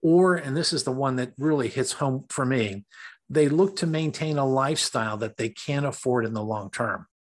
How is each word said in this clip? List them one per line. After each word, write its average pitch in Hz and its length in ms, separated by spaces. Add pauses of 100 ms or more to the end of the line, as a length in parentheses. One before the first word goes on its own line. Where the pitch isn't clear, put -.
or, 175 340
and 143 200
this 160 160
is 151 120
the 131 80
one 131 240
that 123 220
really 139 300
hits - 260
home 135 360
for 135 160
me, 107 400 (440)
they 147 200
look 190 280
to 170 100
maintain 156 500
a 139 80
lifestyle 131 720
that 107 200
they 113 120
can't 143 360
afford 123 400
in 113 80
the 107 100
long 107 260
term. 107 380 (300)